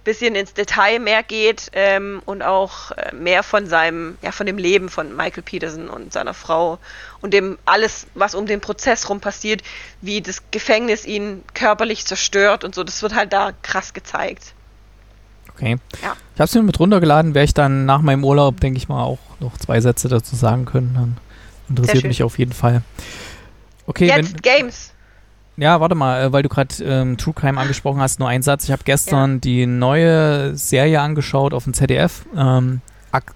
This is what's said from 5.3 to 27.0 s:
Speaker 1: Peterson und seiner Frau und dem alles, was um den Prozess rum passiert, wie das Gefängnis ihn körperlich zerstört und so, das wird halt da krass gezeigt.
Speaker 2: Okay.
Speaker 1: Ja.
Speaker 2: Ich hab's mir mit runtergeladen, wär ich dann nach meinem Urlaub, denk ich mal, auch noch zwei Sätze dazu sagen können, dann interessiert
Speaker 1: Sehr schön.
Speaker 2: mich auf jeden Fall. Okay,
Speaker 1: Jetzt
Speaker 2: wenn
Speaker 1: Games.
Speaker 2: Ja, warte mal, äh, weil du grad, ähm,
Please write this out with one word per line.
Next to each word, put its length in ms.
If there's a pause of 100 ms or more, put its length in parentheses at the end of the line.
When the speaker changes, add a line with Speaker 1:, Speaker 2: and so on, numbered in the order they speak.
Speaker 1:
Peterson 460
und 220
seiner 220
Frau 460 (420)
und 140
dem 300
alles, 500
was 180
um 140
den 140
Prozess 480
rum 100
passiert, 420 (400)
wie 200
das 280
Gefängnis 560
ihn 380 (100)
körperlich 540
zerstört 560
und 100
so, 100
das 200
wird 100
halt 180
da 200 (100)
krass 320
gezeigt. 600 (1000)
Speaker 2:
Okay. 240 (240)
Speaker 1:
Ja. 140 (180)
Speaker 2:
Ich 80
hab's 140
mir 80
mit 160
runtergeladen, 560
wär 80
ich 100
dann 320
nach 160
meinem 220
Urlaub, 360
denk 180
ich 120
mal, 140
auch 160 (200)
noch 200
zwei 220
Sätze 260
dazu 280
sagen 300
können, 300
dann 220 (520)
interessiert 280
Speaker 1:
Sehr 40
schön. 60
Speaker 2:
mich 160
auf 160
jeden 140
Fall. 280 (1040)
Okay, 220
Speaker 1:
Jetzt 260
Speaker 2:
wenn 80
Speaker 1:
Games. 520 (640)
Speaker 2:
Ja, 240
warte 140
mal, 280
äh, 100
weil 100
du 60
grad, 300
ähm, 380